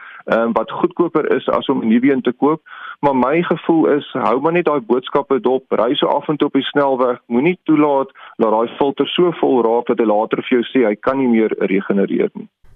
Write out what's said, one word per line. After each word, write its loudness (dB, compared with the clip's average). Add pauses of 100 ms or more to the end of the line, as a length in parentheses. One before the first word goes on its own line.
(240)
ehm, 0
wat -2
goedkoper -2
is -6
as 0
om 0
'n -2
nuwe 4
een -2
te -2
koop, -2 (400)
maar 0
my 2
gevoel 0
is, 0
hou 0
maar 0
net 0
daai 0
boodskappe -2
dop, 0
ry 0
so -2
af -2
en -2
toe 0
op -4
die 0
snelweg, 0
moenie 0
toelaat 2 (240)
dat 2
daai 2
filter 0
so 2
vol 0
raak 0
dat 0
hy 2
later 0
vir 0
jou 0
sê 0
hy 0
kan -2
nie 0
meer 2
regenereer 0
nie. -14 (280)